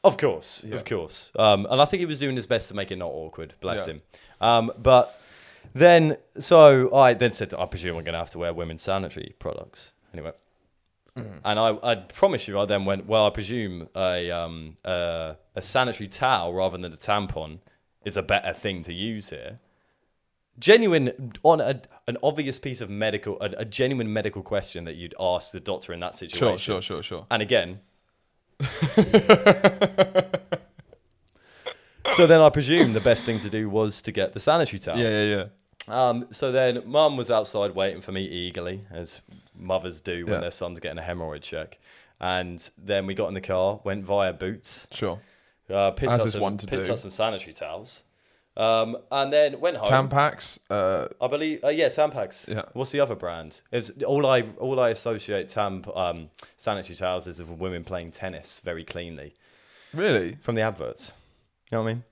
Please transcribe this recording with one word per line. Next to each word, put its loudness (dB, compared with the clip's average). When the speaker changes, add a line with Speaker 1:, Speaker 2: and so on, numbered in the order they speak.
Speaker 1:
Of 6
course, -2
Speaker 2:
Yeah. -8
Speaker 1:
of -8
course. -6
Um, 6
and 4
I 8
think -2
he -2
was -6
doing -2
his -4
best -2
to -12
make -6
it -8
not -8
awkward, -12
bless -4
Speaker 2:
Yeah. -10
Speaker 1:
him. -16
Um, 4
but 6
then, 8
so 10
I 8
then 2
said, -6
"I -4
presume -8
I'm -8
gonna -6
have -8
to -14
wear -4
women's -8
sanitary -6
products." -12
And -14
he -14
went, -12
Speaker 2:
Mm. -14
Speaker 1:
and 0
I, 2
I 2
promise 0
you, -2
I 2
then 0
went, -2
"Well, 4
I 4
presume -6
a, -2
um, -8
uh, -4
a -8
sanitary -2
towel 0
rather -2
than -10
a -20
tampon -4
is -6
a -4
better 0
thing -8
to -12
use -8
here." -14
Genuine, 4
on 6
a, -2
an -6
obvious -2
piece -8
of -10
medical, -4
a, -4
a -6
genuine -2
medical -4
question -6
that -10
you'd -14
ask -2
the -12
doctor -8
in -10
that -8
situation. -2
Speaker 2:
Sure, -4
sure, -
sure, -8
sure. -12
Speaker 1:
And 0
again. 0
Speaker 2:
<laughs> 4
Speaker 1:
So 8
then 12
I 12
presume 4
the 2
best 4
thing -2
to -8
do -2
was 0
to -8
get -2
the -8
sanitary 2
towel. -4
Speaker 2:
Yeah, 2
yeah, 2
yeah. -4
Speaker 1:
Um, -2
so -4
then 2
Mum 4
was -4
outside 0
waiting -2
for -14
me -4
eagerly, -8
as -12
mothers -6
do -8
when -2
Speaker 2:
Yeah. -4
Speaker 1:
their -8
son's -10
getting -10
a -12
hemorrhoid -10
check. -12
And -6
then -4
we -6
got -2
in -6
the -8
car, -2
went -6
via 0
Boots. -10
Speaker 2:
Sure. -6
Speaker 1:
Uh, 2
picked -2
Speaker 2:
As 4
Speaker 1:
up 2
Speaker 2:
is -2
Speaker 1:
some, -4
Speaker 2:
one -2
to -10
Speaker 1:
picked -4
Speaker 2:
do. -2
Speaker 1:
up -4
some -12
sanitary -4
towels. -12
Um, 2
and 0
then 2
went -2
home. -2
Speaker 2:
Tampax, -2
uh, 0
Speaker 1:
I -2
believe, -4
uh, 2
yeah, 2
Tampax. -2
Speaker 2:
Yeah. -6
Speaker 1:
What's -6
the -2
other 0
brand? -10
It's -4
all 2
I, 4
all -2
I 4
associate -4
Tam-, -4
um, -4
sanitary -6
towels -4
is -14
of -14
women -6
playing -10
tennis -12
very -8
cleanly. -14
Speaker 2:
Really? 0
Speaker 1:
From -4
the 0
adverts. -6
You -4
know -2
what -2
I -2
mean? -12